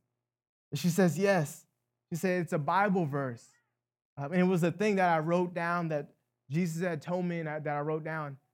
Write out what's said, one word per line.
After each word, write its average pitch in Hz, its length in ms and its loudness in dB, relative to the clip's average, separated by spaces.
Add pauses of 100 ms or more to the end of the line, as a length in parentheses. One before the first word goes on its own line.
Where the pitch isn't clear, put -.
(720)
And 147 60 -4
she 180 100 0
says, 170 300 4
"Yes." 190 460 0 (460)
She 170 80 -6
said, 180 240 0
"It's 160 100 -6
a 170 60 0
Bible 180 480 2
verse." 135 400 -6 (680)
Um, 143 160 -8
and 185 80 2
it 180 40 6
was 180 180 4
a 170 100 2
thing 202 240 0
that 180 180 4
I 160 40 4
wrote 175 360 0
down 170 340 -2
that 151 240 -4 (380)
Jesus 160 320 -2
had 170 180 -2
told 180 240 -4
me 170 160 -4
and 156 80 -6
I, 151 120 -6
that 147 160 -4
I 147 40 -2
wrote 156 240 -4
down. 151 320 -6 (180)